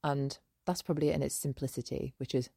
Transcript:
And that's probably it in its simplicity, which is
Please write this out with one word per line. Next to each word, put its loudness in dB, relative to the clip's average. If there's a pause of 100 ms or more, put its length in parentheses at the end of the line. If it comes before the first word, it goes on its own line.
And 0 (260)
that's 0
probably 4
it 2
in 2
its 0
simplicity, -4
which -6
is 2